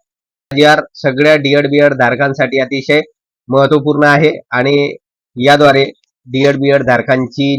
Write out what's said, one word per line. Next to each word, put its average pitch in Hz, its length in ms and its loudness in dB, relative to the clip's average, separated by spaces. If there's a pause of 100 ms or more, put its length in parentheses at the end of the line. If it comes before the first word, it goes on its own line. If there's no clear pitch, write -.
(560)
जीआर 151 240 4 (140)
सगळ्या 147 420 0
डीएड 143 320 0
बीएड 143 260 2
धारकांसाठी 131 680 -2
अतिशय 135 420 -2 (460)
महत्त्वपूर्ण 147 600 0
आहे 147 320 0 (120)
आणि 143 440 -2 (400)
याद्वारे 139 480 2 (420)
डीएड 135 300 -2
बीएड 139 280 0
धारकांची 127 760 -2